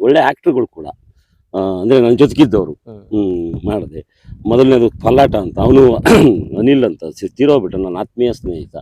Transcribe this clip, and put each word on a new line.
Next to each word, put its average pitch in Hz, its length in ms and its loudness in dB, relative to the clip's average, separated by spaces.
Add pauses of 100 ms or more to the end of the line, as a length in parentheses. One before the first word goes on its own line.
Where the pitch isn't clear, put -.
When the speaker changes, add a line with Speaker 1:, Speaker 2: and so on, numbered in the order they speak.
Speaker 1:
ಒಳ್ಳೆ 139 200 2
ಆಕ್ಟರ್‌ಗಳು 135 460 -2
ಕೂಡ, 78 200 -18 (680)
ಆ, 92 40 -6 (220)
ಅಂದ್ರೆ 123 200 2
ನನ್ 120 180 2
ಜೊತೆಗಿದ್ದವ್ರು. 107 540 2
Speaker 2:
ಹ್ಮ್. 107 280 -20
Speaker 1:
ಹ್ಮ್, 90 640 -6
ಮಾಡಿದೆ. 87 400 -8 (420)
ಮೊದಲನೇದು 123 440 2
ಪಲ್ಲಾಟ 131 440 0
ಅಂತ, 95 240 -6
ಅವನು 123 360 4
<clears throat> 117 640 2
ಅನಿಲ್ 127 260 2
ಅಂತ 80 200 -6
ಸಿ-, 80 320 -12
ತೀರೋಗ್ಬಿಟ್ಟ, 127 400 0
ನನ್ನ 92 220 -6
ಆತ್ಮೀಯ 120 340 -4
ಸ್ನೇಹಿತ. 82 500 -12